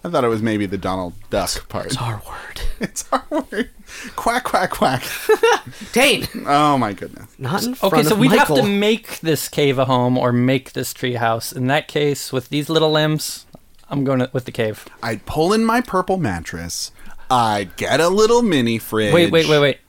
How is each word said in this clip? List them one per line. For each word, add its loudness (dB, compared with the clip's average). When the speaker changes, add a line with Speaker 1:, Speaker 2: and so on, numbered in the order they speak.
Speaker 1:
I -8
thought 0
it 2
was 0
maybe 0
the -6
Donald -4
Duck -4
part. -8
Speaker 2:
It's -6
our -6
word. -14
Speaker 1:
<laughs> -2
It's -8
our 0
word. -4
Quack, -2
quack, 0
quack. 0
Speaker 2:
<laughs> -4
Dane. 2
Speaker 1:
Oh, 4
my 0
goodness. -14
Speaker 2:
Not -4
in -4
Speaker 3:
Okay, 0
Speaker 2:
front 4
Speaker 3:
so 4
Speaker 2:
of 2
Speaker 3:
we'd 6
Speaker 2:
Michael. 4
Speaker 3:
have 4
to 2
make 0
this -2
cave 2
a 2
home 2
or 2
make 0
this -6
tree -4
house. -2
In -4
that 0
case, -2
with -4
these -4
little 4
limbs, 0
I'm -2
going 2
to, -2
with -4
the -10
cave. -6
Speaker 1:
I'd -6
pull 0
in 2
my 0
Purple -2
mattress. -6
I'd 0
get 0
a 4
little 4
mini 2
fridge. 0
Speaker 3:
Wait, 6
wait, 4
wait, 4
wait. 2